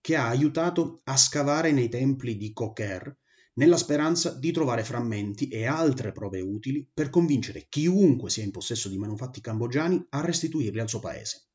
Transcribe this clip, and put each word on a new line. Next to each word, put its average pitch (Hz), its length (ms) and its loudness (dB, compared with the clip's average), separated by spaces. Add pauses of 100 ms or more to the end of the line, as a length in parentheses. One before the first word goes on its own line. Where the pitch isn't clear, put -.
che 160 160 -2
ha 123 120 0
aiutato 151 760 0
a 135 120 -2
scavare 147 560 2
nei 127 160 4
templi 127 480 0
di 107 160 -8
Koker 107 640 -6 (380)
nella 160 220 8
speranza 156 560 0
di 131 180 -2
trovare 135 320 0
frammenti 113 680 -4
e 113 180 -4
altre 143 440 0
prove 98 300 -6
utili 110 520 -6
per 147 180 -4
convincere 143 580 0
chiunque 170 600 4
sia 107 160 -4
in 98 60 -4
possesso 101 380 -6
di 95 100 -6
manufatti 107 420 -6
cambogiani 127 680 0
a 139 100 -4
restituirli 160 600 -2
al 113 80 -4
suo 113 120 -6
paese. 71 540 -10